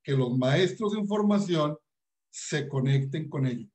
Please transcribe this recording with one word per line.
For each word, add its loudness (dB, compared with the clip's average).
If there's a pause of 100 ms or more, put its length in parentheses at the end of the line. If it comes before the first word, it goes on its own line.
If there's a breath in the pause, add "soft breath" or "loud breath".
que -4
los 2
maestros 2
en -2
formación 2 (520)
se -6
conecten 0
con -2
ello. -4